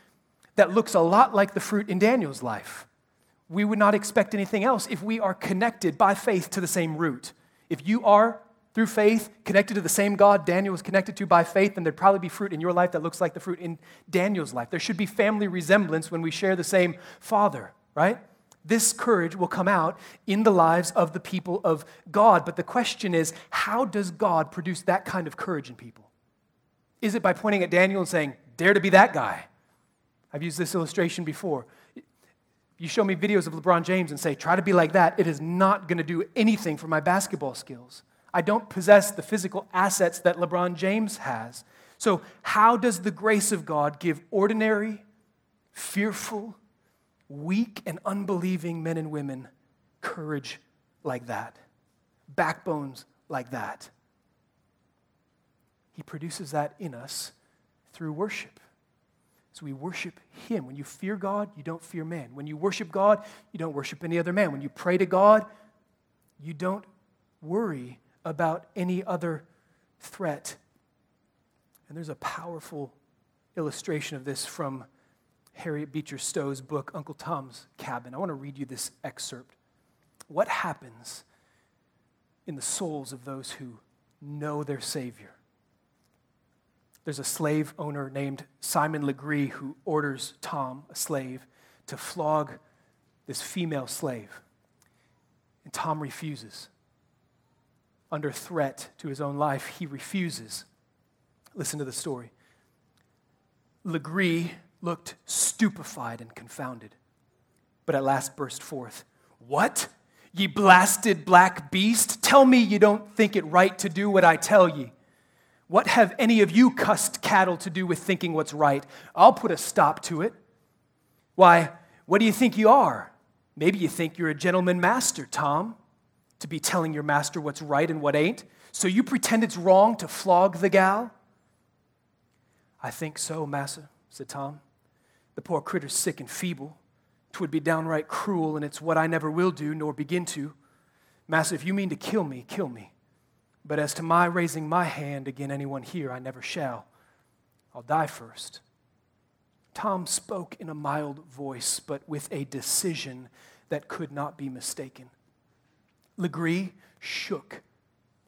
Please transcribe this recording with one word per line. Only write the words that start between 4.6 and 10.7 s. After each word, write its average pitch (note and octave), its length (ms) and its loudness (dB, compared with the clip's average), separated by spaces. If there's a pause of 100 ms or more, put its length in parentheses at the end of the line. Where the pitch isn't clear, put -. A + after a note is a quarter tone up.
else B3 260 2
if E3+ 100 -6
we A3 200 -4
are F#3+ 140 -2
connected F#3+ 640 -2
by G3+ 180 6
faith G3 360 0
to G3 100 -6
the F3 60 -2
same D#3+ 300 -2
root. D3+ 380 -4 (360)
If D3+ 160 -6
you A3 180 0
are, A3 360 6 (340)
through A3 120 4
faith, A3 440 4 (140)
connected G3+ 300 2
to G3+ 60 -2
the E3 80 -2
same G3+ 280 2
God G3+ 280 8
Daniel F#3+ 280 2